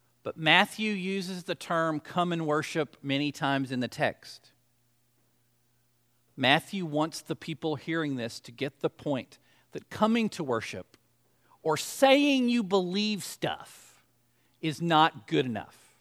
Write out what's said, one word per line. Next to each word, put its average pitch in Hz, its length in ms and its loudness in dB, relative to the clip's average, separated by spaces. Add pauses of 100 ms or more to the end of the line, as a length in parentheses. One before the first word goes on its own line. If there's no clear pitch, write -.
(240)
but - 140 -8
Matthew 180 540 2
uses 185 520 -6
the 175 120 -6
term 165 440 -2
"come 175 320 -2
and 165 160 -2
worship" 151 560 -2
many 143 280 -2
times 135 400 -2
in 127 80 -4
the 120 80 -2
text. - 640 -6 (1800)
Matthew 160 500 2
wants 151 360 -2
the 156 140 -8
people 156 400 -6
hearing 160 400 -4
this 117 240 -6
to - 120 -20
get 131 280 -6
the 156 100 0
point - 480 -6 (360)
that - 160 -14
coming 220 400 2
to - 140 -8
worship 113 540 -4 (640)
or 156 160 0
saying 269 720 4
you 240 140 2
believe 190 600 0
stuff - 800 -8 (580)
is 160 200 -4
not 160 460 4
good 151 180 2
enough. 110 320 -8 (240)